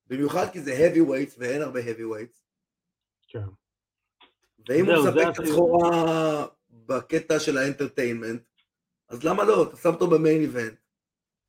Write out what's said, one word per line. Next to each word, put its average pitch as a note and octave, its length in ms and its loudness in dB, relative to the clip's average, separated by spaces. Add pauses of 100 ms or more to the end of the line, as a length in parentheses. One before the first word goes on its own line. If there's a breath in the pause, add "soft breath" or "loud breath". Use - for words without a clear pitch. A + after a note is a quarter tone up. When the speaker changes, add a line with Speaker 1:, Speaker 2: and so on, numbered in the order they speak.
Speaker 1:
במיוחד C#3+ 440 -2
כי F#3 80 -14
זה C#3 120 -8
heavyweights, C#3+ 680 2
ואין B2 220 -4
הרבה C3 180 -6
heavyweights. A2+ 640 -10 (840)
Speaker 2:
כן. A#2+ 120 -14 (1300)
Speaker 1:
ואם D#3 160 2
הוא E3+ 100 4
Speaker 2:
זהו, D3+ 100 4
Speaker 1:
מספק A#2+ 140 2
Speaker 2:
זה E3 100 2
Speaker 1:
את E3 100 -6
Speaker 2:
הסיפור. E3 60 -6 (400)
Speaker 1:
הסחורה D#3+ 600 0 (240)
בקטע C3 680 -4
של D3 180 -2
האנטרטיינמנט, A#2+ 840 -4 (680)
אז A#2+ 140 -12
למה F#3+ 200 0
לא? G3+ 200 4
אתה - 140 -4
שם F3 120 0
אותו E3+ 180 0
במיין D#3 340 4
איבנט, B2 320 -4 (760)